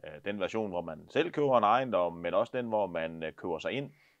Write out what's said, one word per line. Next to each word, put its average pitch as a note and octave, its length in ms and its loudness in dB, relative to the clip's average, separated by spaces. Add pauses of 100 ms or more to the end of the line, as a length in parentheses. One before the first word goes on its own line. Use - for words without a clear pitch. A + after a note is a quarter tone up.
øh, D#2 200 -14
den G2+ 160 -4
version, G2 300 -2
hvor F2 100 -2
man E2 280 -12
selv D#3+ 240 0
køber C#3 260 4
en A2 60 6
ejendom, G#2 480 4
men E2+ 220 -4
også A2+ 220 2
den, B2 100 -4
hvor G#2+ 200 2
man, E2 360 -4
øh, D#2 100 -4
køber E2 260 -4
sig E2 140 -4
ind C#3 200 -6 (280)